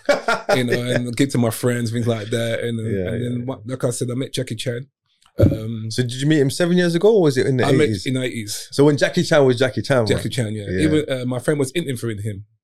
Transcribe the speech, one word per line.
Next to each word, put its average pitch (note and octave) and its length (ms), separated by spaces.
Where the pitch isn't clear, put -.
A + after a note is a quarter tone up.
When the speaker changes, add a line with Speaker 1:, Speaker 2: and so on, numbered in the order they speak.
Speaker 1:
<laughs> A3+ 500
Speaker 2:
you B2+ 80
know, B2 180
and B2 320
give C#3 140
to C3+ 80
my A2+ 120
friends, A#2+ 420
things A#2 160
like G#2+ 240
that. A#2 280
And, A#2 180
Speaker 1:
Yeah, A2 80
Speaker 2:
and G2 220
then, F#2 140
Speaker 1:
yeah, B2 180
yeah. A#2+ 60
Speaker 2:
what, A#2 200
like B2+ 200
I B2 60
said, B2 200
I A#2+ 40
met C3 180
Jackie B2 220
Chan. B2 320
Um, A2 500
Speaker 1:
So B2 140
did A#2+ 100
you C3+ 140
meet D#3 120
him B2+ 100
seven F3 280
years F3 160
ago, G3 220
or G3 60
was C#3+ 160
it - 100
in C3+ 80
the B2 100
Speaker 2:
I D#3 60
met D3+ 140
Speaker 1:
eighties? G#2+ 200
Speaker 2:
in C3 100
the B2+ 80
eighties. A2+ 480
Speaker 1:
So C#3 120
when D3 140
Jackie F3 260
Chan D3 220
was B2+ 120
Jackie B2+ 240
Chan, A#2+ 260
Speaker 2:
Jackie A#2+ 160
Speaker 1:
right? A2 80
Speaker 2:
Chan, G#2+ 220
yeah. G#2 160
Speaker 1:
Yeah. F#3 160
Speaker 2:
Even, D3+ 240
uh, B2+ 160
my B2 140
friend D3+ 180
was C3+ 160
interviewing A#2+ 480
him. G#2 240